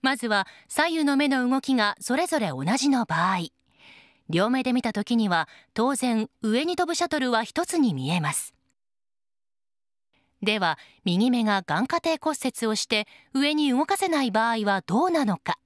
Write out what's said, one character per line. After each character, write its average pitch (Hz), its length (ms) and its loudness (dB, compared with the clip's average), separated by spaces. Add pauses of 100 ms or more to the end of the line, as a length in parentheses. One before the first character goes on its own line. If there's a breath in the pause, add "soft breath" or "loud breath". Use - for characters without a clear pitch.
ま 262 140 0
ず 240 100 -6
は 202 220 0 (180 loud breath)
左 302 200 0
右 320 180 0
の 277 120 2
目 285 120 2
の 254 200 0
動 262 120 2
き 262 140 0
が 208 260 2
そ 247 160 -2
れ 349 100 0
ぞ 311 140 -2
れ 202 80 -2
同 135 160 -4 (120)
じ 269 120 0
の 254 160 2
場 175 280 0
合、 175 140 -4 (800 loud breath)
両 185 220 2
目 254 140 0
で 247 80 0
見 247 100 0
た 233 100 -4
時 208 220 -4
に 220 140 2
は 175 200 0 (240 loud breath)
当 254 220 0
然 226 340 -2 (140)
上 226 220 0
に 349 100 -2
飛 359 100 0
ぶ 330 120 -4
シ 349 80 0
ャ - 20 -4
ト 302 140 -2
ル 254 100 -2
は 226 140 0
一 339 200 -4
つ 359 140 -2
に 240 160 2
見 131 160 -4
え 175 100 0
ま 147 120 -4
す。 - 220 -6 (1900)
で 214 160 0
は、 165 220 0 (240 loud breath)
右 196 260 2
目 240 140 2
が 202 180 2
眼 180 240 -2
下 339 120 -2
底 330 220 0
骨 311 240 -2
折 240 220 -2
を 220 80 0
し - 120 -4
て 214 200 -2 (280 loud breath)
上 285 200 2
に 294 160 2
動 262 160 2
か 392 100 0
せ 381 120 -2
な 294 160 0
い 226 80 -2
場 226 180 2
合 226 160 -2
は 196 180 0
ど 233 200 0
う 370 80 2
な 302 120 2
の 202 120 0
か。 - 300 -6